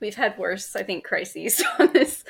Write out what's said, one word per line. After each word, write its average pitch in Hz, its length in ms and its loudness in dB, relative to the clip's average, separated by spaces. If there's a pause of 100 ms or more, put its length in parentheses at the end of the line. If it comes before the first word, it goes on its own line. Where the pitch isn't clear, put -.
we've 208 140 -6
had 220 240 -2
worse, 185 360 -6
I 196 80 -4
think, 190 220 -6
crises 170 640 -2
<laughs> - 80 -8
on 330 140 6
this, - 380 4